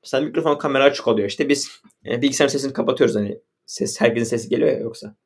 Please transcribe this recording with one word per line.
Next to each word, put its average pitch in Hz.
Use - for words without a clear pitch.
Mesela 135
mikrofon, 147
kamera 135
açık 139
oluyor 104
işte 139
biz, 139
e, 120
bilgisayarın 139
sesini 135
kapatıyoruz 123
hani 101
ses, -
herkesin 117
sesi 120
geliyor 156
ya -
yoksa. 113